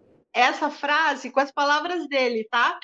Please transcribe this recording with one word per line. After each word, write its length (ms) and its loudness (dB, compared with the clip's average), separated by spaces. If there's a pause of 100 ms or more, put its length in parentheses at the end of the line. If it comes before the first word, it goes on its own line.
(340)
essa 360 2
frase 600 -2
com 80 0
as 120 0
palavras 560 0
dele, 420 -2
tá? 340 2